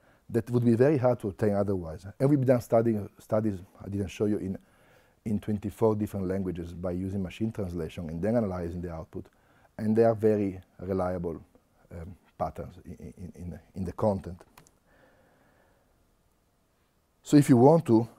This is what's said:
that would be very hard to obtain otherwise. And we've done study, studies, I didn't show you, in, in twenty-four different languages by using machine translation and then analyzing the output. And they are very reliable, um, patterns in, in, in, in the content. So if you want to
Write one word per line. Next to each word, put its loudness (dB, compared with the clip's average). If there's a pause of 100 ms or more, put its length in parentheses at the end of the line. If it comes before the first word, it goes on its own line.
(300)
that -2
would 2
be 6
very 4
hard 2
to -6
obtain 0
otherwise. -4 (140)
And 2
we've 2
done 4
study, 2 (220)
studies, -2 (240)
I -12
didn't -4
show -4
you, 0
in, -6 (680)
in -2
twenty-four 0
different -4
languages -6
by -6
using -6
machine -6
translation -8
and -8
then 0
analyzing -4
the -10
output. -12 (520)
And 0
they 6
are 6
very 0 (200)
reliable, -4 (500)
um, -14 (220)
patterns -8 (100)
in, -16
in, -14
in, -12 (160)
in -8
the -6
content. -2 (2750)
So 2
if 8
you 8
want 8
to 4 (120)